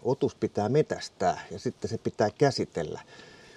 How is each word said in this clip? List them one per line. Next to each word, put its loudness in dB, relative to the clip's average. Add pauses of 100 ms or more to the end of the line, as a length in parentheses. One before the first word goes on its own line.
otus 0
pitää -2
metästää 0 (100)
ja -10
sitten -6
se -4
pitää 0
käsitellä. 0 (560)